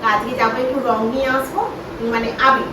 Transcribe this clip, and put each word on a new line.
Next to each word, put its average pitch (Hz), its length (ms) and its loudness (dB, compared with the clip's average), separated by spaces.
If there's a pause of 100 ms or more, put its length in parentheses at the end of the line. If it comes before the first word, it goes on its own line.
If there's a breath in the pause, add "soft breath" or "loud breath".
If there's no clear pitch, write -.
(120)
আজকে 214 280 0
যাবো 226 240 2
একটু 269 140 0 (100)
রং 233 120 2 (120)
নিয়ে 269 240 0
আসবো, 269 240 -2 (520)
মানে 233 160 0 (180)
আবির 269 260 4